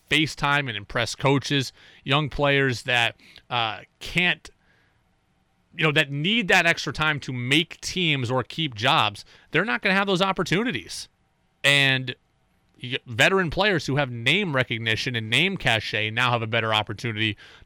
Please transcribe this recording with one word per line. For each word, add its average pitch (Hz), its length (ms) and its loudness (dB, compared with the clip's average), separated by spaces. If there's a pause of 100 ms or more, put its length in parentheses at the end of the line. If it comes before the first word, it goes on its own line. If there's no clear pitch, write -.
(100)
FaceTime 143 580 0
and 110 80 -6
impress 107 380 -4
coaches, 139 580 0 (320)
young 139 240 0
players 139 540 0
that, 120 340 0 (320)
uh, 113 320 -4 (200)
can't, 170 500 -2 (1200)
you 165 80 -6
know, 156 100 2
that 143 200 2
need 185 360 0
that 180 180 4
extra 160 260 -2
time 156 280 -2
to - 120 -10
make 127 480 -2
teams 147 500 -2
or 127 120 0
keep 147 320 -6
jobs, 110 500 0 (260)
they're 165 140 2
not 240 160 -2
gonna 196 140 2
have 196 120 2
those 190 140 2
opportunities. 190 880 -2 (560)
And 135 500 4 (680)
y-, 127 240 -6
veteran 160 420 4
players 180 380 0
who 135 100 0
have 139 140 0
name 139 440 0
recognition 120 640 -2
and 110 140 -4
name 170 260 2
cachet 110 540 -2
now 120 220 0
have 117 100 0
a 113 40 -4
better 110 280 0
opportunity 107 640 -2 (280)